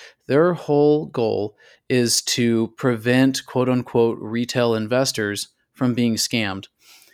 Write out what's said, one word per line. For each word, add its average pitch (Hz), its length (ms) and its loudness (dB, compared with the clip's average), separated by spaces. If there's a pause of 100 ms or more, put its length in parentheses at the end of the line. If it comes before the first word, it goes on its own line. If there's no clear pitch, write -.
(280)
Their 160 260 2
whole 151 540 2
goal 107 500 -4 (320)
is 120 320 2
to 117 560 0
prevent 127 680 0
quote 127 240 0
unquote 123 520 0
retail 117 540 -2
investors 110 760 -2 (240)
from 127 200 0
being 113 220 0
scammed. 101 520 -4 (460)